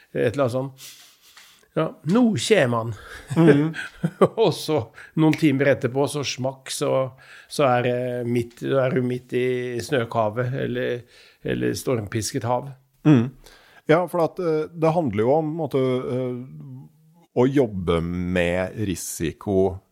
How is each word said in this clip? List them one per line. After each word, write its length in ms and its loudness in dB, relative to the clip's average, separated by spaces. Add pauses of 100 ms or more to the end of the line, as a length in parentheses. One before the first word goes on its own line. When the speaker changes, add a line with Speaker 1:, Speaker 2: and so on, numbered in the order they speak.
(140)
Speaker 1:
et 220 0
eller 140 0
annet 100 -4
sånt. 300 -10 (840)
Ja, 180 -2 (100)
nå 220 4 (100)
kommer 420 2
han. 160 -4 (440)
Speaker 2:
Mhm. 380 6 (280)
Speaker 1:
<laughs> 320 2
Og 180 4
så 280 -2 (340)
noen 180 4
timer 340 2 (100)
etterpå, 320 -2
så 160 -6
smakk, 460 -6
så, 400 -2 (360)
så 220 -2
er 140 2
det 440 -2
midt, 320 -2
da 280 0
er 80 -2
du 60 2
midt 320 -6
i 460 -2
snøkavet, 720 -2
eller, 500 -4 (420)
eller 280 -2
stormpisket 720 -4
hav. 280 -4 (340)
Speaker 2:
Mhm. 240 6 (580)
Ja, 200 4
for 160 0
at, 160 -2
eh, 280 -2
det 260 0
handler 300 0
jo 80 4
om, 140 2
på 80 -4
en 80 -6
måte, 180 -2
eh, 1120 -4 (460)
å 120 6
jobbe 540 2
med 760 0
risiko. 1040 -2 (120)